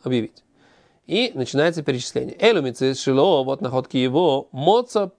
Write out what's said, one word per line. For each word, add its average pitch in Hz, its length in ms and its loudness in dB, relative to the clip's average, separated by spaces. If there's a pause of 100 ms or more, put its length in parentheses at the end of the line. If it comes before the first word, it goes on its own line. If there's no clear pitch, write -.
объявить. 120 400 -4 (640)
И 226 260 -2
начинается 147 480 -2
перечисление. 127 580 -6
«Эйлу 208 220 4
мициес 131 400 -2
шило», 139 420 4
вот 135 160 -4
находки 127 380 -4
его. 135 540 0
«Моца 202 680 0